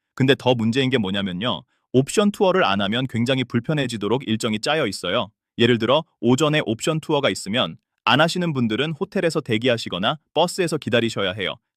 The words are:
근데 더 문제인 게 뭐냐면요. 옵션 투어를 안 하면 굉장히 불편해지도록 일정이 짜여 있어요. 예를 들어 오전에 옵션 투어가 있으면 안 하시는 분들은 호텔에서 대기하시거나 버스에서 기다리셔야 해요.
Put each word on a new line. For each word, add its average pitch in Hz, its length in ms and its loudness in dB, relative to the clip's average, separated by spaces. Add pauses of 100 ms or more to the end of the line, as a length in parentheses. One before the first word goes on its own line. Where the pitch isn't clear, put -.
(140)
근데 135 240 4
더 127 180 2
문제인 117 340 0
게 127 80 2
뭐냐면요. 98 640 -2 (300)
옵션 202 380 2
투어를 185 340 2
안 98 160 0
하면 117 260 -2
굉장히 123 380 0
불편해지도록 120 840 -2
일정이 110 320 -2
짜여 147 280 0
있어요. 95 440 -4 (260)
예를 117 200 4
들어 123 260 2 (160)
오전에 147 460 2
옵션 151 340 -2
투어가 139 300 0
있으면 98 480 -4 (260)
안 120 160 4
하시는 170 320 0
분들은 127 480 0
호텔에서 170 400 -2
대기하시거나 113 800 -2 (140)
버스에서 170 440 0
기다리셔야 113 540 0
해요. 92 240 -6 (220)